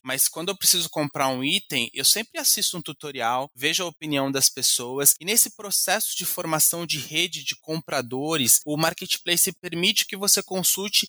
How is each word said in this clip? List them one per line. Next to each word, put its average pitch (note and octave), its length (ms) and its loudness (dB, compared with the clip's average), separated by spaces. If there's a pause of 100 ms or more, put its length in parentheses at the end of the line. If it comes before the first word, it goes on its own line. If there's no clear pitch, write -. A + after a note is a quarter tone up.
mas C3 240 0
quando E3 220 -4
eu G3 80 -4
preciso E3 320 0
comprar C#3+ 400 -2
um C3 160 -2
item, D3 480 -2
eu C3 120 -2
sempre A#3 360 2
assisto G#3 380 0
um D#3 40 -8
tutorial, C3+ 720 -4
vejo D#3 300 0
a - 20 -2
opinião C#3+ 460 -2
das C3+ 160 4
pessoas, C3 720 2
e D#3 40 -18
nesse A3 300 2
processo G3+ 600 -2
de F3+ 80 -4
formação E3+ 600 0
de D#3 140 -4
rede D#3 460 -4
de - 100 -4
compradores, C#3+ 1120 0
o D3+ 140 -2
marketplace E3+ 760 0
permite F3+ 540 0
que G#3 100 -10
você G3 260 2
consulte F#3+ 680 0